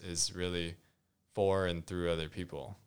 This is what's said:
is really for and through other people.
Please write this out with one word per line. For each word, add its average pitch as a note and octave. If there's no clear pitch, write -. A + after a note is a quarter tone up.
is F2+
really F2
for F#2+
and E2+
through F2
other D#2+
people. E2+